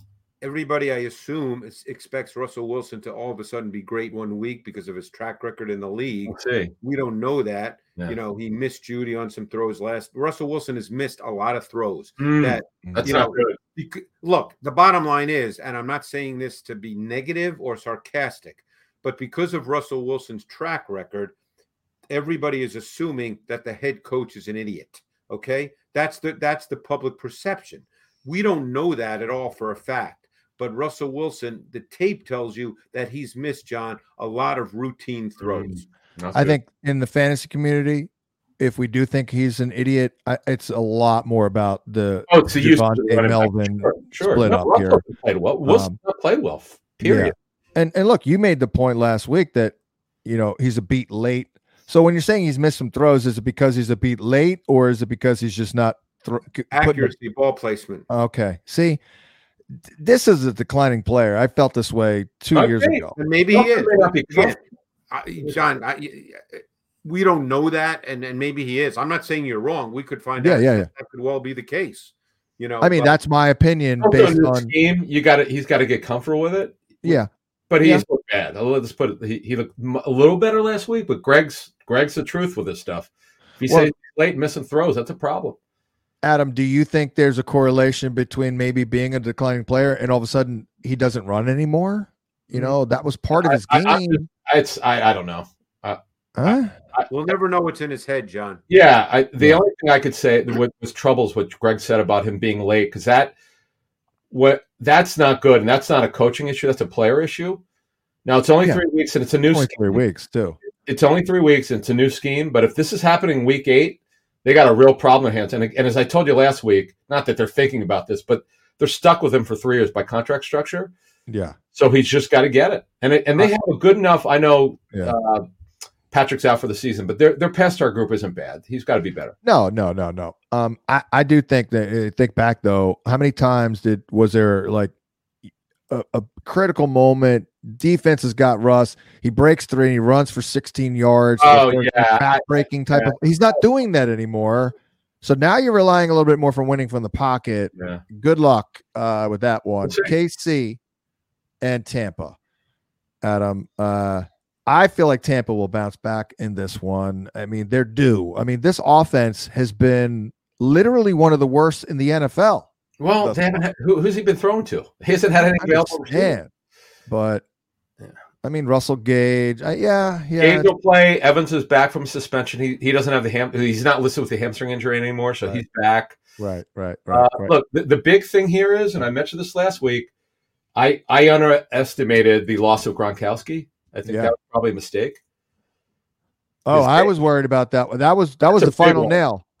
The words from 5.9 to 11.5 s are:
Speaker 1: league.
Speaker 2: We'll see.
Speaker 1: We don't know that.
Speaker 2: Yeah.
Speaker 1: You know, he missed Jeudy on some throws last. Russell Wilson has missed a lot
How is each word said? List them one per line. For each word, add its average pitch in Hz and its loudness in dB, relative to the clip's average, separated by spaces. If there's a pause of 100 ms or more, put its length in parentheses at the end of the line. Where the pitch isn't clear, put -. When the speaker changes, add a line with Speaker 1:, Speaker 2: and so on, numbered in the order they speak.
Speaker 1:
league. 110 -10
Speaker 2:
We'll 107 -16
see. 104 -6 (120)
Speaker 1:
We 135 -8
don't 120 -6
know 135 -4
that. 104 -10 (160)
Speaker 2:
Yeah. 87 -10
Speaker 1:
You 113 -10
know, 107 -10
he 113 -12
missed 123 -10
Jeudy 120 -10
on 110 -10
some 107 -16
throws 110 -8
last. 113 -10
Russell 147 -8
Wilson 147 -10
has 104 -14
missed 131 -10
a 120 -14
lot 107 -6